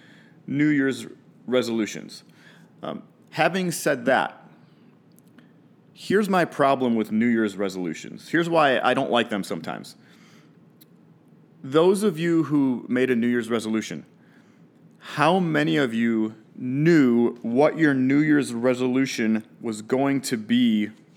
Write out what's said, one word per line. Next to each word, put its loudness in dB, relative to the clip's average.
New 0
Year's 0
resolutions. -4
Um, -10
having 0
said -2
that, 0
here's -2
my 2
problem 2
with -2
New 2
Year's 0
resolutions. -8
Here's 0
why 2
I 2
don't -2
like 2
them -4
sometimes. -10
Those 2
of 0
you 2
who 0
made 0
a 2
New 0
Year's -2
resolution, -4
how 0
many 0
of 0
you 0
knew 4
what 2
your 2
New 2
Year's 2
resolution 0
was -6
going 0
to -4
be 0